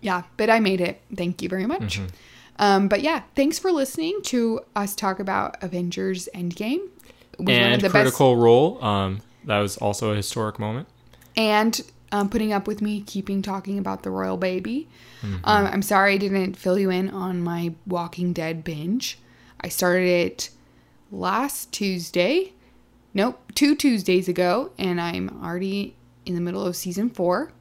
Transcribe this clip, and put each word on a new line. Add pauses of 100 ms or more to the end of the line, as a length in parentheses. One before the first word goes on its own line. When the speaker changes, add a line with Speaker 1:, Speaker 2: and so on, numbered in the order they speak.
Speaker 1:
Yeah, (140)
but
I
made
it. (140)
Thank
you
very
much.
Speaker 2:
Mm-hmm. (520)
Speaker 1:
Um,
but
yeah, (120)
thanks
for
listening
to (160)
us
talk
about
Avengers
Endgame. (440)
It
was
Speaker 2:
And
Speaker 1:
one
of
the
Speaker 2:
Critical
Speaker 1:
best
Speaker 2:
Role.
Um, (240)
that
was
also
a
historic
moment. (480)
Speaker 1:
And, (300)
um,
putting
up
with
me
keeping
talking
about
the
royal
baby. (340)
Speaker 2:
Mm-hmm.
Speaker 1:
Um,
I'm
sorry
I
didn't
fill
you
in
on
my (140)
Walking
Dead
binge. (420)
I
started
it (600)
last
Tuesday. (640)
Nope, (140)
two
Tuesdays
ago,
and
I'm
already (320)
in
the
middle
of
season
four.